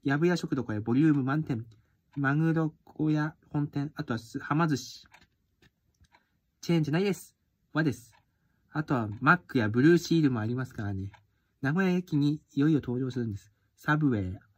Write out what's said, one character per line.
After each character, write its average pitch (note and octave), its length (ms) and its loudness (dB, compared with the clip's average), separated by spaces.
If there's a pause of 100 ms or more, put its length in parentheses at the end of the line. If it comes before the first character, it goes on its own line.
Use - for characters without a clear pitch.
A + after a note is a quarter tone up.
や C#3 140 0
ぶ D#3+ 100 2
や F3+ 100 2
食 E3 200 -4
堂、 A#2+ 80 -4
こ A2 80 -6
れ、 G#2+ 80 -4
ボ A#2 140 -2
リ C3+ 80 4
ュ D#3+ 80 6
ー C#3+ 40 4
ム C#3 80 2
満 C#3 200 -2
点。 A#2 240 -6 (500)
マ C#3 180 0
グ D#3+ 200 2
ロ D#3+ 200 0 (100)
小 D#3 260 -4
屋 D3+ 240 -2 (160)
本 D3 180 -2
店。 C#3+ 260 -6
あ D3 100 -10
と A#2+ 100 -4
は A2+ 40 -4
す、 - 200 -12
は - 160 -4
ま E3 140 2
寿 C#3+ 80 0
司。 - 300 -12 (1500)
チ - 120 -2
ェ E3+ 40 4
ー D#3+ 40 4
ン - 20 2
じ C#3+ 80 0
ゃ - 20 0
な D#3+ 80 0
い G3+ 40 0
で G3 80 0
す。 - 240 -10 (360)
和 D#3 120 2
で C3+ 80 2
す。 - 200 -12 (600)
あ D3+ 120 -4
と D3+ 100 -2
は、 A2 140 -2 (120)
マ D3+ 140 6
ッ - 40 4
ク - 200 -4
や G#2+ 100 2
ブ A#2 140 2
ル E3 120 8
ー E3 40 4
シ E3 200 0
ー D#3 40 4
ル C#3 80 2
も A#2+ 100 -2
あ G#2+ 60 -2
り A#2+ 80 -2
ま B2+ 120 -6
す - 80 -20
か A2+ 80 -8
ら G2+ 120 -4
ね。 G2 160 -8 (500)
名 C#3 120 -2
古 F#3+ 120 0
屋 F#3 80 2
駅 F3+ 240 -2
に D3 240 0 (140)
い C3+ 60 0
よ D3 80 4
い D#3+ 40 4
よ C#3 80 4
登 B2+ 240 -4
場 B2+ 60 -4
す B2 80 -6
る A#2+ 80 -2
ん G#2+ 60 -6
で G#2 60 -8
す。 - 140 -20 (240)
サ D3+ 200 -2
ブ D#3 120 2
ウ - 40 4
ェ F#2+ 220 -2
イ。 - 40 -14 (180)